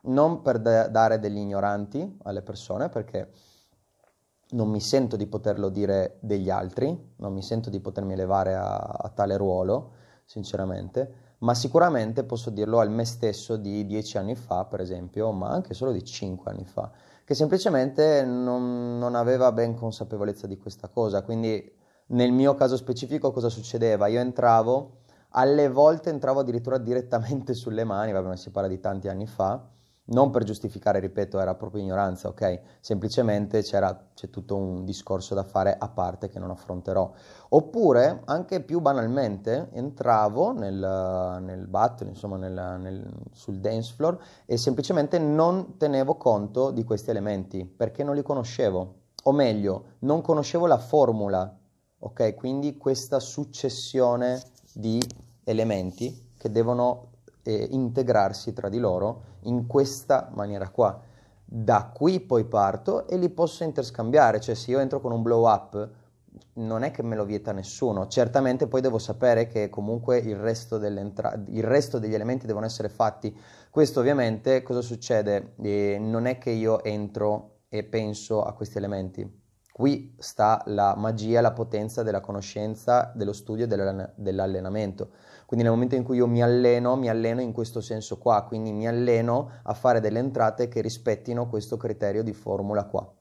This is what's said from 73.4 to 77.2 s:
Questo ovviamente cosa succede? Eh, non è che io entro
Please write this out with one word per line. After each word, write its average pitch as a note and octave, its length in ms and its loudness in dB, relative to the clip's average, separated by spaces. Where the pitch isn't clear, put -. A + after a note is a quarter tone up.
Questo D3 300 4
ovviamente B2+ 640 2
cosa B2 180 -2
succede? A2 840 -2
Eh, G2+ 380 0
non A2+ 260 -2
è B2+ 120 -2
che B2 120 -4
io A2 320 2
entro G#2 880 -4